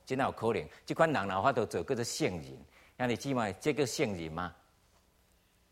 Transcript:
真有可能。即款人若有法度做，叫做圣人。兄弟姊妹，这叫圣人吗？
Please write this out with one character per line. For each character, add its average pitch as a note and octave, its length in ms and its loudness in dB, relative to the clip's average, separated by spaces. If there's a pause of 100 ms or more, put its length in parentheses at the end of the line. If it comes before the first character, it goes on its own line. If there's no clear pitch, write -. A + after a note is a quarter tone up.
真 C3 120 -2
有 C3 140 2
可 A2+ 220 0
能。 D#2+ 140 -2 (180)
即 - 80 -6
款 E3 180 4
人 G2 160 0
若 F#2+ 80 -2
有 G2 80 2
法 C3 100 6
度 A#2 120 2
做， F#2 180 -4
叫 C3+ 100 -2
做 A#2+ 100 0
圣 C#3 260 -2
人。 D#2+ 360 -8 (320)
兄 B2 100 0
弟 A#2+ 80 2
姊 C#3 180 -4
妹， G#2+ 260 0
这 D3+ 140 2
叫 C#3+ 120 2
圣 A#2 300 0
人 E2 160 -6
吗？ E2+ 240 -6 (1160)